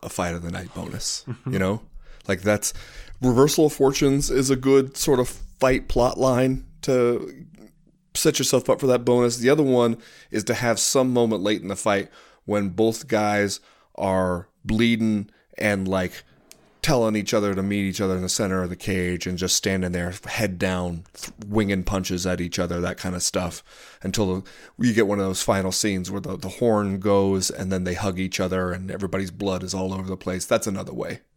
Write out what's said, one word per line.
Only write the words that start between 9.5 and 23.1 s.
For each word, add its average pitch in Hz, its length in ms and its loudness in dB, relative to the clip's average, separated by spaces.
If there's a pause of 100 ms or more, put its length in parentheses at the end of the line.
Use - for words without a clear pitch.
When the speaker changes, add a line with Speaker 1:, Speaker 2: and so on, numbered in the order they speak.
Speaker 1:
other 151 120 4
one 120 340 4 (340)
is 107 140 -2
to 120 100 0
have 117 240 0
some 127 340 2
moment 110 300 2
late 101 180 0
in 85 60 -10
the 98 80 -6
fight 101 340 0 (360)
when 104 240 0
both 110 380 0
guys 104 520 2 (360)
are 92 520 0 (180)
bleeding 110 640 2 (280)
and, 101 300 0
like, 92 360 -2 (580)
telling 113 340 2
each 104 180 -2
other 104 200 2
to 92 100 -2
meet 101 220 0
each 95 160 -4
other 95 160 0
in 92 40 -2
the 92 60 -4
center 95 340 0
of 90 80 -4
the 90 60 -6
cage 90 500 -4
and 90 120 -4
just 90 180 -2
standing 92 380 -2
there, 87 200 -4 (120)
head 101 340 -4
down, 90 540 -2
th-, - 180 -16 (160)
winging 101 340 2
punches 92 460 -2
at 90 140 -2
each 87 180 -4
other, 87 220 -2
that 90 160 -4
kind 90 180 -6